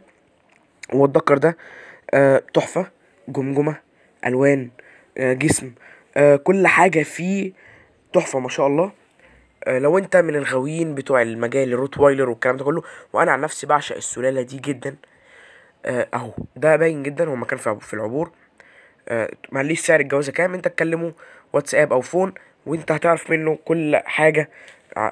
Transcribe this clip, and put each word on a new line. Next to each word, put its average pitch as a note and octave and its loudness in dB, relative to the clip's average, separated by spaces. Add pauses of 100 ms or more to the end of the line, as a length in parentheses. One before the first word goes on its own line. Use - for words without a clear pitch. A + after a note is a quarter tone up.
(960)
هو C3+ 4
الدكر C#3+ 2
ده، D#3+ 0 (580)
آه، C#3 4 (120)
تحفة، E3 -2 (380)
جمجمة، C#3 -2 (500)
ألوان، C3 2 (480)
آه، C3 2
جسم، C3 0 (440)
آه، C#3+ 8
كل F#3 2
حاجة E3 4
فيه F#3+ -4 (600)
تحفة - 0
ما B2+ -6
شاء C#3 -2
الله. D#3+ 0 (720)
آه، B2+ -2
لو D3+ 2
انت F#3+ 0
من D#3+ 2
الغاويين D3 -4
بتوع C3+ 0
المجال A#2 -2
الروتوايلر C3+ 2
والكلام B2+ 0
ده C3 -8
كله، D#3 -2 (300)
وانا D#3 2
عن C3 0
نفسي D3+ -8
بعشق C#3+ 0
السلالة C3 -4
دي C3+ -10
جدًا. C3+ -8 (920)
آه، B2 -2
اهو A#2+ -8 (240)
ده D3+ 2
باين D#3+ 0
جدًا، C#3+ -4
هو D3 -4
مكان A#2+ -6
في A#2+ -4
عب-، G#2 -4
في - -16
العبور. A#2 -6 (800)
آه، A2+ -4 (220)
معليش C#3+ -2
سعر D#3+ 4
الجوازة C#3 -2
كام، F3+ -2
انت F3 -4
تكلمه E3 -4 (400)
واتساب D3 0
او B2+ 2
فون F#3 -2 (340)
وانت D#3+ -4
هتعرف D#3+ 0
منه D#3 0
كل D#3 0
حاجة D#3 0 (460)
ع-، G#2+ 0